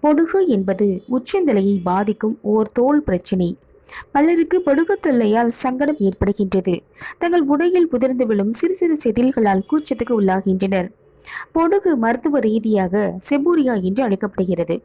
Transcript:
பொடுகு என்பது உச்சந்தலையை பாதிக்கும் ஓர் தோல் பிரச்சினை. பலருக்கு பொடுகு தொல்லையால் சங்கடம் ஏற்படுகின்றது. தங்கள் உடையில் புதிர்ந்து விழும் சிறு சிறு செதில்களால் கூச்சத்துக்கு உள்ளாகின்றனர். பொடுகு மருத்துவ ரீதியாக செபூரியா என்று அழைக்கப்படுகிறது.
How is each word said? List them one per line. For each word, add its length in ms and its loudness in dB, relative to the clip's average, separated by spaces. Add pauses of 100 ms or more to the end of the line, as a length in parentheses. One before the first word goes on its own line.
பொடுகு 460 2
என்பது 400 0 (220)
உச்சந்தலையை 640 0 (100)
பாதிக்கும் 580 -2
ஓர் 300 0
தோல் 300 2
பிரச்சினை. 540 -2 (540)
பலருக்கு 520 2
பொடுகு 380 0
தொல்லையால் 500 2
சங்கடம் 460 -2
ஏற்படுகின்றது. 800 0 (440)
தங்கள் 240 2
உடையில் 460 2
புதிர்ந்து 380 0
விழும் 260 0
சிறு 220 -2
சிறு 300 0
செதில்களால் 680 2
கூச்சத்துக்கு 500 -2
உள்ளாகின்றனர். 680 0 (600)
பொடுகு 440 2
மருத்துவ 420 0
ரீதியாக 760 0 (160)
செபூரியா 520 0
என்று 200 -2
அழைக்கப்படுகிறது. 840 -2